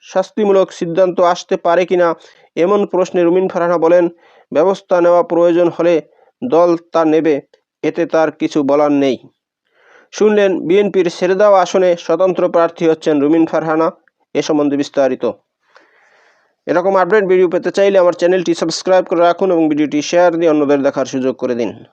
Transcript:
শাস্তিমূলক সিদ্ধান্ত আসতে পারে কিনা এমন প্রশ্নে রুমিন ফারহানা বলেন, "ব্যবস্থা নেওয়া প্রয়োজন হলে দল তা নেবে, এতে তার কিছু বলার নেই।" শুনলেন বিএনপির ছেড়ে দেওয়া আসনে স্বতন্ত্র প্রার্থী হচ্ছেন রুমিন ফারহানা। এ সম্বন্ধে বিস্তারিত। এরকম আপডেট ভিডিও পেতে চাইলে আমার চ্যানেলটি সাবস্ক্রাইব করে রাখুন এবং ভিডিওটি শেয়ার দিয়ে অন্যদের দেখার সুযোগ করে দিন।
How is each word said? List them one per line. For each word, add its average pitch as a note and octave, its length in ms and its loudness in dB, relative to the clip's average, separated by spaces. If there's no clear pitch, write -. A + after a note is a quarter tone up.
শাস্তিমূলক F#3+ 680 -2
সিদ্ধান্ত F3+ 480 -2
আসতে F3 380 0
পারে F3 280 0
কিনা E3+ 300 0
এমন G3+ 300 0
প্রশ্নে F#3 380 -2
রুমিন F3+ 240 0
ফারহানা F3 300 -2
বলেন, E3+ 320 2
"ব্যবস্থা F3+ 500 0
নেওয়া F3 220 4
প্রয়োজন E3+ 460 2
হলে E3 320 0
দল E3+ 280 2
তা E3 140 0
নেবে, D#3 300 2
এতে D#3 220 -2
তার D#3+ 260 -2
কিছু D#3 320 -4
বলার D3 280 0
নেই।" C#3 260 0
শুনলেন G3+ 560 0
বিএনপির F#3+ 420 0
ছেড়ে F#3 260 -2
দেওয়া G3 260 4
আসনে F3+ 380 0
স্বতন্ত্র F3 500 -2
প্রার্থী E3+ 380 -2
হচ্ছেন D#3+ 340 0
রুমিন D#3+ 240 2
ফারহানা। D#3+ 460 -2
এ D#3+ 80 -2
সম্বন্ধে D3 360 -2
বিস্তারিত। C3 540 -2
এরকম F3 300 0
আপডেট F#3+ 300 2
ভিডিও F#3 240 2
পেতে F3 220 -4
চাইলে G3 280 2
আমার F3 140 2
চ্যানেলটি F3 400 0
সাবস্ক্রাইব F3+ 520 -2
করে F#3 140 -4
রাখুন F3 320 2
এবং E3 180 2
ভিডিওটি D3 320 -2
শেয়ার F3 360 2
দিয়ে E3+ 120 0
অন্যদের C#3+ 320 0
দেখার C3+ 240 -2
সুযোগ C3 300 -4
করে B2 200 -4
দিন। A#2 140 -4